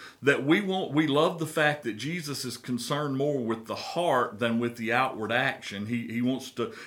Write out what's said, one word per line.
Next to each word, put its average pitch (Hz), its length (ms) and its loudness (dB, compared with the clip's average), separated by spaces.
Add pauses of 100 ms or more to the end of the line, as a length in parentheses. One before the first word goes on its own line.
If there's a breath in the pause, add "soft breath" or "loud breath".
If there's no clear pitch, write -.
(180 loud breath)
that 127 240 4
we 160 160 4
want, 190 320 -2
we 156 140 2
love 156 320 4
the 160 80 -4
fact 151 380 2
that 107 140 -4
Jesus 147 460 -6
is 123 140 -6
concerned 139 580 -4
more 143 220 0
with 113 300 -2
the 107 80 -4
heart 123 640 2
than 113 180 2
with 117 180 0
the 113 160 -2
outward 117 400 2
action? 117 540 -2
He, 117 220 -2
he 113 120 -4
wants 123 320 0
to, 117 220 -4 (140 loud breath)